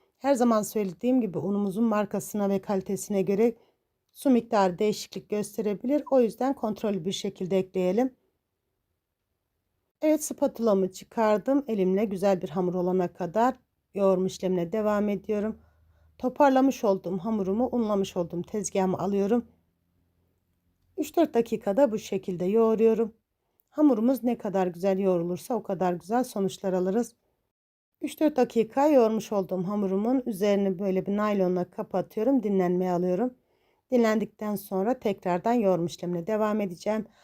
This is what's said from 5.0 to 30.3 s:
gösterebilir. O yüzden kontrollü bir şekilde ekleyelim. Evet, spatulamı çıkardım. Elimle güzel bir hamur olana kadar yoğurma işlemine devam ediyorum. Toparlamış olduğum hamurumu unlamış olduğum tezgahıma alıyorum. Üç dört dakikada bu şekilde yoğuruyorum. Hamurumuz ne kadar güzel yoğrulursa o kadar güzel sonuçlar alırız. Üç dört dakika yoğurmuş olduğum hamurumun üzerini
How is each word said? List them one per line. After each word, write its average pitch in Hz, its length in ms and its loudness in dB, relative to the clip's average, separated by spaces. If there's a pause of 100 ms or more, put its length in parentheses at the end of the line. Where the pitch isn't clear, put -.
gösterebilir. 214 840 -2
O 262 100 6
yüzden 247 320 0
kontrollü 214 520 -4
bir 190 60 -2
şekilde 190 460 -4
ekleyelim. 185 580 0 (1900)
Evet, 302 220 2
spatulamı 214 680 0
çıkardım. 226 760 0
Elimle 196 380 0
güzel 190 360 0
bir 190 80 -6
hamur 180 240 -2
olana 180 400 0
kadar 220 420 0 (380)
yoğurma 190 340 2
işlemine 185 440 -4
devam 208 380 0
ediyorum. 208 480 -4 (600)
Toparlamış 262 640 4
olduğum 190 340 0
hamurumu 214 540 -2
unlamış 208 460 -2
olduğum 170 240 -4
tezgahıma 190 560 -2
alıyorum. 202 480 0 (1500)
Üç - 180 -6
dört 330 180 4
dakikada 226 580 2
bu 214 60 -4
şekilde 190 480 -6
yoğuruyorum. 220 680 2 (560)
Hamurumuz 254 540 2
ne 240 140 0
kadar 190 300 -2
güzel 185 320 0
yoğrulursa 180 560 0
o 208 80 -4
kadar 180 300 -2
güzel 202 300 -2
sonuçlar 196 500 -4
alırız. 190 420 -2 (880)
Üç - 160 -8
dört 302 180 2
dakika 247 500 2
yoğurmuş 226 440 4
olduğum 190 320 -2
hamurumun 208 640 0
üzerini 196 540 0